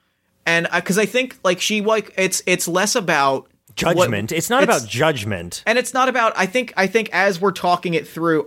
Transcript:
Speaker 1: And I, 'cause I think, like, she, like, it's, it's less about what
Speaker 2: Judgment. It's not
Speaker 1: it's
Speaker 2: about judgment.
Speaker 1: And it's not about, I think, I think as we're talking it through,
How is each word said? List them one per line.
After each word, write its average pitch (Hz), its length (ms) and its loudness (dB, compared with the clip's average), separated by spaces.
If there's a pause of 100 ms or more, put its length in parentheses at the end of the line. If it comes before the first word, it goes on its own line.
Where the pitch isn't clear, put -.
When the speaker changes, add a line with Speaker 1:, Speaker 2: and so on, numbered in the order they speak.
(460)
Speaker 1:
And 170 260 2
I, 175 100 0
'cause 180 160 -2
I 214 80 2
think, 254 380 -2
like, 180 180 0
she, 214 200 -2
like, 208 360 -2
it's, 190 280 -2
it's 175 220 0
less 185 280 0
about 143 480 2
what - 520 -4
Speaker 2:
Judgment. 113 380 0
It's 160 160 -2
not 254 140 2
Speaker 1:
it's 220 140 4
Speaker 2:
about 117 120 -8
judgment. 107 760 -2
Speaker 1:
And 226 140 2
it's 240 140 -4
not 262 160 2
about, 240 260 0
I 185 100 0
think, 240 300 -2
I 190 120 2
think 214 260 0
as 190 260 2
we're 196 120 0
talking 175 420 0
it 160 140 -2
through, 160 400 0